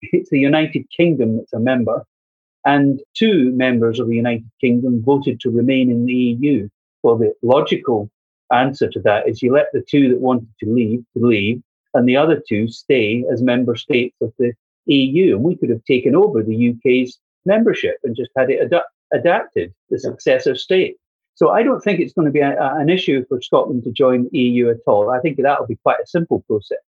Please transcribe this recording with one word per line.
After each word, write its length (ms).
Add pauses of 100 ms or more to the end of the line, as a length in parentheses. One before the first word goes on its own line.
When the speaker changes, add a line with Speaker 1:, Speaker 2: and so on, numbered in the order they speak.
(140)
Speaker 1:
It's 160
the 100
United 560
Kingdom 420
that's 160
a 60
member. 460 (600)
And 360 (140)
two 380
members 460
of 80
the 80
United 340 (120)
Kingdom 420
voted 380
to 80
remain 400
in 160
the 80
E 280
U. 280 (340)
Well, 140
the 240
logical 680 (440)
answer 360
to 120
that 260
is 140
you 100
let 220
the 80
two 280
that 120
wanted 260 (120)
to 100
leave, 340 (140)
to 80
leave, 360 (320)
and 140
the 100
other 300
two 200
stay 640
as 100
member 340
states 460
of 160
the 160 (340)
E 160
U. 320
And 80
we 120
could 160
have 140
taken 300
over 280
the 120
U 280
K's 360 (260)
membership 580
and 120
just 220
had 140
it 180
adu-, 220 (200)
adapted, 600 (160)
the 80
Speaker 2:
Yeah. 120
Speaker 1:
successor 460
state. 420 (360)
So 160
I 140
don't 200
think 160
it's 140
gonna 160
be 120
a, 200
a, 180
an 100
issue 360
for 160
Scotland 440
to 60
join 340
the 140
E 100 (120)
U 80
at 160
all. 240
I 100
think 180
that'll 280
be 120
quite 220
a 60
simple 360
process. 360 (140)